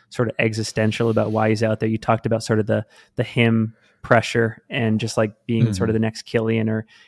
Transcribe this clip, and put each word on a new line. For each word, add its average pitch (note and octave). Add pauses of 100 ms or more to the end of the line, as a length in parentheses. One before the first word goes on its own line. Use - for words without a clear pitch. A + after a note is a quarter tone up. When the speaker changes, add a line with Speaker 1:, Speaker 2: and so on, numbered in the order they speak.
Speaker 1:
sort A#2+
of A2
existential A2
about A2
why A2
he's A2
out A2
there. A2+
You A2
talked -
about A2+
sort A2
of G#2
the, G#2+ (300)
the B2
him A2+ (260)
pressure A2+
and A2
just, A2+
like, A2 (140)
being A2+
sort G2
of A2
Speaker 2:
Mm-hmm. -
Speaker 1:
the A2
next A2
Killian A2+
or A2 (220)